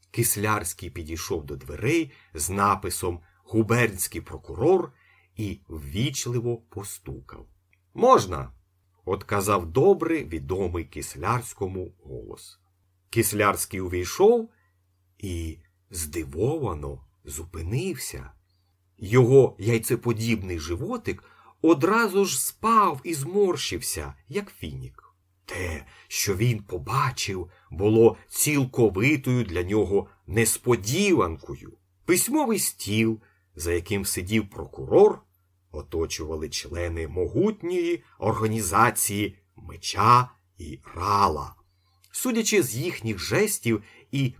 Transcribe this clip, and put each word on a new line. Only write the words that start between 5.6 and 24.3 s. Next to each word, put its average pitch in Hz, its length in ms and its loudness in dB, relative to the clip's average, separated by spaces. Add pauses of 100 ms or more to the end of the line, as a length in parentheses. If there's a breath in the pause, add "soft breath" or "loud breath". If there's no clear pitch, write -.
ввічливо 117 880 -4
постукав. - 880 -14 (480)
"Можна", — 104 580 4 (520)
отказав 101 640 0
добре 160 580 2
відомий 85 600 -4
Кислярському 95 1080 -6 (100)
голос. - 560 -16 (500)
Кислярський 104 720 0
увійшов 180 720 2 (680)
і 85 400 -6 (320)
здивовано 80 1160 -6 (180)
зупинився. 82 1080 -8 (680)
Його 123 600 6
яйцеподібний 113 1000 0
животик 98 640 -6 (380 soft breath)
одразу 190 640 4
ж 139 160 -2
спав 208 640 2
і 170 100 -4
зморщився, 139 1000 -2 (140)
як 196 220 -6